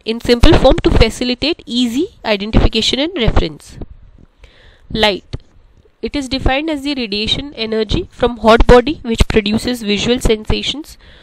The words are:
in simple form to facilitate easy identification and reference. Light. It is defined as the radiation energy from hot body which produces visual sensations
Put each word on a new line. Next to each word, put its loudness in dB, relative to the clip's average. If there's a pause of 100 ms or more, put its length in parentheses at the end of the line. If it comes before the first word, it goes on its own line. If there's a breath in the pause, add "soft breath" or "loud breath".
in -6
simple 6
form 4
to 2
facilitate 0
easy -4
identification 0
and -4
reference. -2 (1120 soft breath)
Light. -2 (760)
It -8
is -6
defined -2
as -6
the -4
radiation -6
energy -4
from -4
hot 4
body 4
which -2
produces -4
visual -2
sensations -4 (240 soft breath)